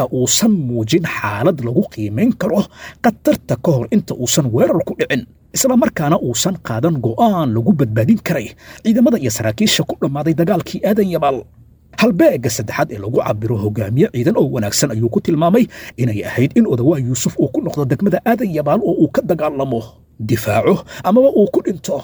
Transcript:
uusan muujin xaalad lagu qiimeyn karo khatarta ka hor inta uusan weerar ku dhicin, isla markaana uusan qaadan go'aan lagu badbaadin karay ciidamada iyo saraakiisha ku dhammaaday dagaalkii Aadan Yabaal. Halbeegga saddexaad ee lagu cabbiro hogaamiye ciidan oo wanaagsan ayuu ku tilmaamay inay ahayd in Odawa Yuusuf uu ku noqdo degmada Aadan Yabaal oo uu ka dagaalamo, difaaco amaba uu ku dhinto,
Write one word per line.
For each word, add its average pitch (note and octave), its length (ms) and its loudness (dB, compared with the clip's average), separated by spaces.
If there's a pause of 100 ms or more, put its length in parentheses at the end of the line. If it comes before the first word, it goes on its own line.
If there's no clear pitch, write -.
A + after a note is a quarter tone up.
uusan C3+ 460 2
muujin B2 500 0
xaalad A2 560 -2
lagu A#2+ 300 0
qiimeyn A2+ 420 -2
karo F#3 280 -2 (380)
khatarta - 580 0
ka - 140 -2
hor B2 180 0
inta - 260 0
uusan C3 320 0
weerar B2 340 2
ku - 140 -6
dhicin, - 280 -2 (260)
isla - 280 0
markaana F3 400 2
uusan F3 460 -2
qaadan C3 400 -2
go'aan E3 480 0
lagu A2+ 240 2
badbaadin B2+ 480 2
karay D3 240 -4 (320)
ciidamada A#3 400 2
iyo C3 120 -2
saraakiisha A2 520 0
ku - 160 -6
dhammaaday D3+ 360 -2
dagaalkii E3+ 480 -2
Aadan G3+ 280 0
Yabaal. D3 280 0 (560)
Halbeegga G3 560 2
saddexaad C3+ 400 -4
ee A#2 80 -10
lagu A2 220 -4
cabbiro A2+ 360 -2
hogaamiye G#2+ 540 0
ciidan D3 260 0
oo G3+ 140 2
wanaagsan B2 400 -2
ayuu A2+ 180 0
ku A2+ 120 0
tilmaamay F3 440 2 (300)
inay A2+ 300 -2
ahayd B2 320 0
in C#3 100 6
Odawa C#3 320 2
Yuusuf B2 380 -2
uu - 120 0
ku - 120 -4
noqdo D3 240 -4
degmada F3+ 360 0
Aadan A#3 300 -2
Yabaal D3+ 320 0
oo F#3 160 0
uu D3+ 100 4
ka - 140 -2
dagaalamo, C3+ 580 -2 (360)
difaaco A2 580 0 (260)
amaba B3 280 4
uu G#3+ 180 4
ku - 160 0
dhinto, F3+ 420 -4